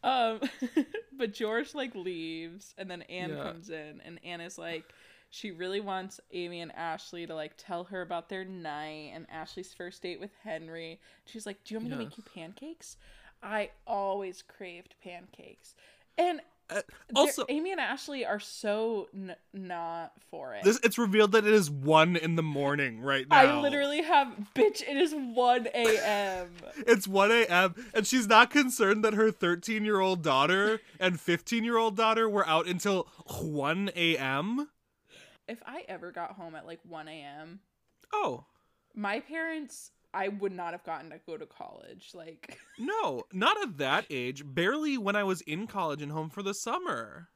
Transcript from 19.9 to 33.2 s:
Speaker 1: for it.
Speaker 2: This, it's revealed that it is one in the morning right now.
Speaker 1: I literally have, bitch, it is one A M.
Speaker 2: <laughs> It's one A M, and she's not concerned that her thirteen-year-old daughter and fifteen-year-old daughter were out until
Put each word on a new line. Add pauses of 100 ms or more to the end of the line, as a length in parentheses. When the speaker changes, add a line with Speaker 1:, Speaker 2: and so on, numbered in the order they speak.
Speaker 1:
for
it.
Speaker 2:
This,
it's
revealed
that
it
is
one
in
the
morning
right
now.
Speaker 1:
I
literally
have, (260)
bitch,
it
is
one
A
M. (160)
Speaker 2:
<laughs> (100)
It's
one
A
M, (180)
and
she's
not
concerned
that
her
thirteen-year-old
daughter (180)
and
fifteen-year-old
daughter
were
out
until (380)